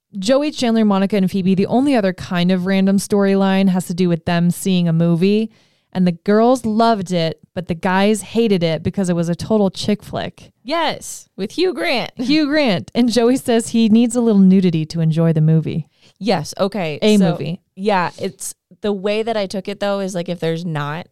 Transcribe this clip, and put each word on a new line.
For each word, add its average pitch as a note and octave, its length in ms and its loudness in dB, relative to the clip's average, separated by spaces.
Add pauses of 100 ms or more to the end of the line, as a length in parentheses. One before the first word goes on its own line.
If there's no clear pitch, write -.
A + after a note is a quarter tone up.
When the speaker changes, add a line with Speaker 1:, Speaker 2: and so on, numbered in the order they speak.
(180)
Speaker 1:
Joey, C4+ 320 0
Chandler, A3+ 340 0
Monica, G3 320 2
and F#3+ 140 0
Phoebe, F#3+ 240 0
the F#3 120 2
only C4+ 300 0
other F#3+ 160 0
kind F3 400 -2
of F3+ 140 -2
random G3 320 2
storyline G3 680 2
has F3+ 180 0
to F3+ 80 -6
do F3+ 140 0
with E3+ 180 -2
them F3 240 2
seeing F3+ 380 0
a E3 40 0
movie. E3+ 580 2 (460)
And F3+ 120 2
the F3 40 2
girls A3+ 540 2
loved G#3+ 460 0
it, D#3+ 260 -2 (160)
but F3+ 140 -8
the F3+ 80 -4
guys G3 460 2
hated G3+ 420 0
it D#3+ 180 -2
because F#3+ 260 -2
it F3+ 60 0
was E3+ 140 -2
a E3+ 80 -2
total G#3 340 0
chick - 320 -4
flick. - 480 -10 (140)
Speaker 2:
Yes, D4 720 -6
with F#3 160 -8
Hugh F4+ 200 -2
Grant. C4+ 420 -4
<laughs> - 20 -20
Speaker 1:
Hugh C#4+ 300 0
Grant. C4+ 500 0
And A#3+ 160 2
Joey A#3+ 240 2
says A#3 320 0
he A3+ 200 2
needs A#3 280 2
a B3 40 0
little A3+ 200 4
nudity F#3 460 4
to E3 140 -6
enjoy E3 320 2
the D#3+ 80 0
movie. D#3 480 0 (300)
Speaker 2:
Yes, F#3+ 400 -2
okay. F3+ 420 -4
Speaker 1:
A G#3+ 180 4
Speaker 2:
So, F#3 140 4
Speaker 1:
movie. D3+ 280 -8 (160)
Speaker 2:
yeah, F#3+ 420 0
it's, - 380 -10 (240)
the G#3 120 -2
way G#3 300 -4
that A3 140 -4
I G3+ 100 -4
took F#3 220 -8
it, G3+ 100 -8
though, G3+ 220 -2
is, F#3+ 160 -6
like, E3+ 120 -6
if F3 120 -8
there's E3 240 -4
not D3+ 480 -8